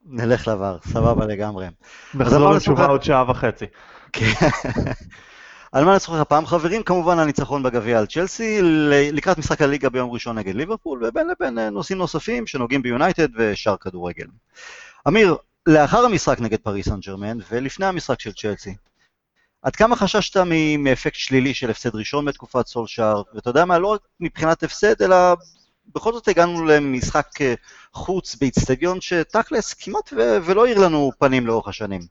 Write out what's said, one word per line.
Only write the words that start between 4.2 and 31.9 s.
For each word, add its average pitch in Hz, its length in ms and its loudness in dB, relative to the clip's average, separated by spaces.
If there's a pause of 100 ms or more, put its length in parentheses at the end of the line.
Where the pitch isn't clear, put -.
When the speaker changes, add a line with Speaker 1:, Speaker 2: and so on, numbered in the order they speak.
Speaker 1:
<laughs> - 680 -20
על 143 140 4
מה 190 100 6
נשוחח 170 240 -2
הפעם, 151 260 2
חברים? 170 380 -2
כמובן 175 360 0
הניצחון 139 440 -2
בגביע 117 360 0
על 104 60 0
צ'לסי, 208 560 -4
ל-, 147 540 4
לקראת 175 220 0
משחק 160 240 -2
הליגה 139 280 0
ביום 123 220 -4
ראשון 117 260 -8
נגד 95 180 -6
ליברפול, 226 500 -6
ובין 320 220 -2
לבין, 277 320 -6
אה, 220 100 -4
נושאים 190 280 -6
נוספים 214 500 -6
שנוגעים 131 340 -2
ביונייטד 139 460 0 (100)
ושאר 104 400 0
כדורגל. 87 500 -10 (800)
אמיר, 185 280 4 (320)
לאחר 156 380 6
המשחק 160 340 0
נגד 110 200 -2
פריס 101 300 -4
סן 104 160 -4
ז'רמן 101 320 -8 (140)
ולפני 135 340 -6
המשחק 175 360 -4
של 110 100 -12
צ'לסי, 101 440 -8 (840)
עד - 140 -4
כמה 233 200 4
חששת 202 420 -2
מ-, 156 460 0
מאפקט 135 320 0
שלילי 131 380 0
של 123 160 -6
הפסד 110 260 -4
ראשון 143 300 -4
בתקופת 127 420 -4
סולשאר? 107 540 -2 (120)
ואתה 110 160 -8
יודע 147 160 4
מה, 180 120 2
לא 180 100 0
רק 214 140 -2 (180)
מבחינת 160 440 -2
הפסד, 208 380 0
אלא 185 140 4 (800)
בכל 220 180 -2
זאת 233 140 -4
הגענו 170 380 2
למשחק, 147 760 0
אה, 131 120 0 (400)
חוץ - 420 -6
באצטדיון 165 640 0
שתכלס - 720 -2
כמעט - 440 -8
ו-, 226 280 2
ולא 190 200 4
האיר 233 140 2
לנו 151 400 4
פנים 131 280 2
לאורך 113 200 -2
השנים. 98 440 -8